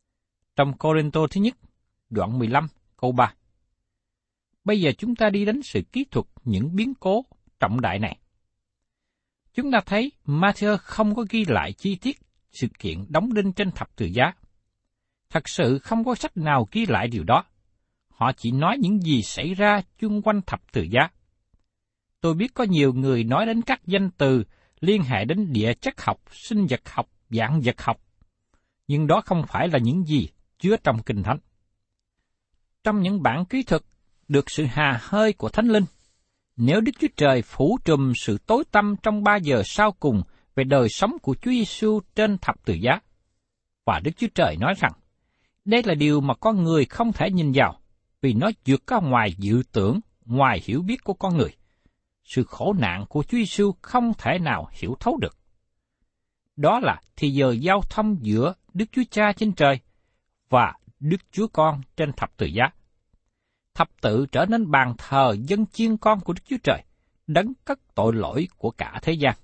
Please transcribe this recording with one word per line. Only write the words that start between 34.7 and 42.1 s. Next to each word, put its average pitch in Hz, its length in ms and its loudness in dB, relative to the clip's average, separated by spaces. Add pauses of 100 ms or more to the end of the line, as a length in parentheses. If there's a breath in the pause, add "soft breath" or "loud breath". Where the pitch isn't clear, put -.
hà 139 320 0
hơi 214 300 0
của - 160 -6
Thánh 220 180 0
Linh, 214 180 4 (720)
nếu 131 240 4
Đức 233 180 0
Chúa 311 180 -2
Trời 135 260 4
phủ 190 420 0
trùm 135 280 2 (120)
sự 104 140 -2
tối 254 320 0
tăm 208 320 2
trong 214 200 -2
ba 208 140 4
giờ 143 280 2
sau 208 280 2
cùng 110 300 0 (320)
về 135 100 0
đời 131 240 4
sống 226 340 -2
của 135 200 -2
Chúa 247 80 -2
Giêsu 214 500 0 (140)